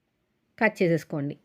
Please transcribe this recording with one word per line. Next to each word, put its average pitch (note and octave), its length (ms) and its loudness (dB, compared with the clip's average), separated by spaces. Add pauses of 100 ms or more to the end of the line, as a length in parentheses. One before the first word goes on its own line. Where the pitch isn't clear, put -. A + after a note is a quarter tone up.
(580)
కట్ G#3+ 180 2
చేసేసుకోండి. D#3 580 -2 (100)